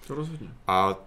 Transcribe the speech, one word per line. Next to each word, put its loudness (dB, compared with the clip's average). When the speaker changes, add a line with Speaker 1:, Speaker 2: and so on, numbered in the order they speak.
Speaker 1:
To -8
rozhodně. -6
Speaker 2:
A 4